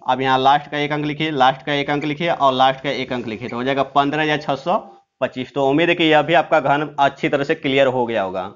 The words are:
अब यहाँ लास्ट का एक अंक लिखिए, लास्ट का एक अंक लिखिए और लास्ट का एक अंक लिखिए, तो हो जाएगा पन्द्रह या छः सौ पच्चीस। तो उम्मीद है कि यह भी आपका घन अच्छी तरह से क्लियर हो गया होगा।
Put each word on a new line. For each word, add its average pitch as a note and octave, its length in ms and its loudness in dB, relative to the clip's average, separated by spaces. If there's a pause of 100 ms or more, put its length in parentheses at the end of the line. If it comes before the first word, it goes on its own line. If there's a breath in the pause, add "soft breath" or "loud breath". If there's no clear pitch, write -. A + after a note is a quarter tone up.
अब B2+ 120 0
यहाँ C3 180 2
लास्ट C#3 320 2
का D3 80 -6
एक D3 140 -2
अंक D3+ 120 -4
लिखिए, D3+ 260 -4
लास्ट C3+ 360 0
का D3 80 -4
एक C#3+ 160 -2
अंक D3 140 -2
लिखिए D3+ 260 -4
और C#3 240 2
लास्ट C3+ 260 2
का D3 100 -4
एक B2+ 220 -4
अंक A#2+ 140 -6
लिखिए, A2 220 -8
तो A#2+ 80 -8
हो B2 80 -4
जाएगा C3+ 180 0 (100)
पन्द्रह C#3+ 300 0
या D3+ 140 0
छः C#3+ 200 -4
सौ F3 200 -2 (440 loud breath)
पच्चीस। B2+ 340 -6
तो C#3 140 2
उम्मीद D#3+ 200 2
है E3+ 60 4
कि E3+ 100 0
यह D3+ 180 4
भी D#3 120 0
आपका D#3 260 4
घन D3 400 0
अच्छी C#3 280 0
तरह C#3+ 160 0
से D#3 100 -2
क्लियर C#3 340 2
हो B2 180 0
गया A2+ 160 -2
होगा। F#2 340 -6